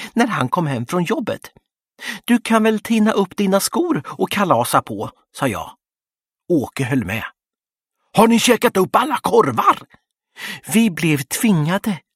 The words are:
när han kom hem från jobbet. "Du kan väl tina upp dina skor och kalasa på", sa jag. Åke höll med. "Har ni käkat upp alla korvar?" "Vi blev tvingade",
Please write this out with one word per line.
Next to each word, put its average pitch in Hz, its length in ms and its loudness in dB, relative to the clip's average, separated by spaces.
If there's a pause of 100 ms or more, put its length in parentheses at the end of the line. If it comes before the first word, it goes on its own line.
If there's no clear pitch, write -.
(140)
när 233 140 2
han 143 220 -2
kom 170 180 0
hem 123 180 -4
från 180 180 -2
jobbet. 208 480 -4 (760)
"Du 240 140 2
kan 226 240 0
väl 220 160 2
tina 220 320 2
upp 196 260 -2
dina 196 220 2
skor 320 480 -2
och - 240 -4
kalasa 139 500 0
på", 104 300 -10 (240)
sa 139 120 -4
jag. 85 300 -8 (720)
Åke 139 340 0
höll 123 220 -2
med. 101 180 -6 (880)
"Har 220 160 6
ni 226 120 4
käkat 240 380 2
upp 170 180 0
alla 247 220 0
korvar?" - 600 2 (920)
"Vi 220 160 4
blev 156 280 0
tvingade", 175 840 -2 (140)